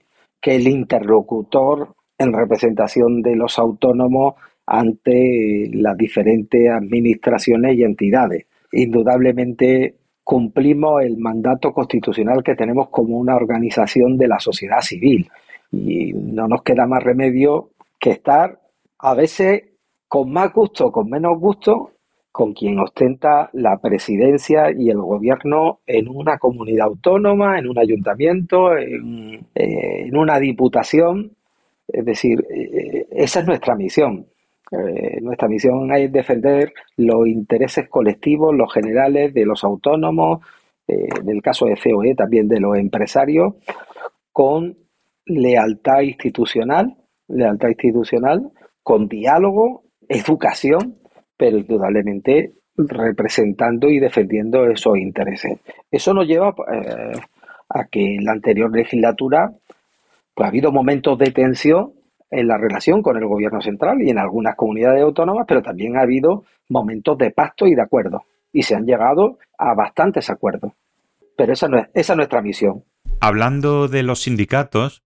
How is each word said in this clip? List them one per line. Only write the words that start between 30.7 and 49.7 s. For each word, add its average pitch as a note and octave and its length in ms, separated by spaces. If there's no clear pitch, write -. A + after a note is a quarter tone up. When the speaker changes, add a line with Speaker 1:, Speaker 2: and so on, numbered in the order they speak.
Speaker 1:
Es - 180
decir, A#2 460
eh, - 640
esa D3+ 280
es E3 60
nuestra B2+ 300
misión. G2+ 500
Eh, - 480
nuestra A#2+ 260
misión B2+ 460
es C#3 180
defender C#3 600
los A#2 320
intereses A2+ 600
colectivos, D3 640
los B2 200
generales C3+ 600
de A#2 140
los G#2+ 160
autónomos, D#3+ 800
eh, G1+ 180
en - 80
el G#2 120
caso B2+ 260
de G#2+ 100
C - 180
O G2+ 80
E B2+ 140
también G#2+ 320
de A2+ 100
los G2+ 180
empresarios, C3+ 800
con D#3 440
lealtad B2 760
institucional, C3 960
lealtad A2+ 400
institucional, A#2+ 800
con G#2+ 240
diálogo, F#3 800